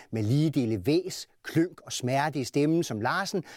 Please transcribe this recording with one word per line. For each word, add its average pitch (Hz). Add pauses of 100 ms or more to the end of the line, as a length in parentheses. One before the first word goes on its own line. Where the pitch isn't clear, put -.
(120)
med 110
lige 143
dele 123
væs, 170 (160)
klynk 170
og -
smerte 139
i 127
stemmen 151
som 110
Larsen, 175 (140)